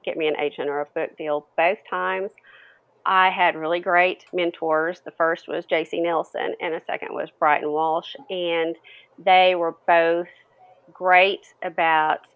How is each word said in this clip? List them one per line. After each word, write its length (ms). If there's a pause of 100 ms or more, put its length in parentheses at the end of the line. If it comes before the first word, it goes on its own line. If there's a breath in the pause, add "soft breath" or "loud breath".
get 120
me 120
an 100
agent 320
or 100
a 60
book 300
deal, 300 (120)
both 200 (100)
times 420 (760 soft breath)
I 240
had 260
really 240
great 520
mentors. 680
The 100
first 380
was 180
J 180
C 160
Nelson, 600
and 140
the 120
second 280
was 240
Brighton 320
Walsh. 440 (160)
And 460 (420 loud breath)
they 360
were 220 (100)
both 420 (640 loud breath)
great 600 (100)
about 580 (160)